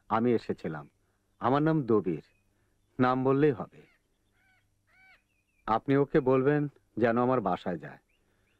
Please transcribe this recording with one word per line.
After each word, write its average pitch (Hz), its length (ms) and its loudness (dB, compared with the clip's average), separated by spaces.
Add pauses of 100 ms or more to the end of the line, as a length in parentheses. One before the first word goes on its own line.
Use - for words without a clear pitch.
আমি 117 300 0
এসেছিলাম। 78 500 -10 (500)
আমার 131 220 0
নাম 156 220 0
দবির, 95 420 -2 (760)
নাম 127 240 0
বললেই 139 280 2
হবে। - 400 -12 (1700)
আপনি 123 320 0
ওকে 143 220 2
বলবেন 135 480 2 (300)
যেন 117 260 2
আমার 127 180 0
বাসায় 90 360 -4
যায়। 73 200 -16 (600)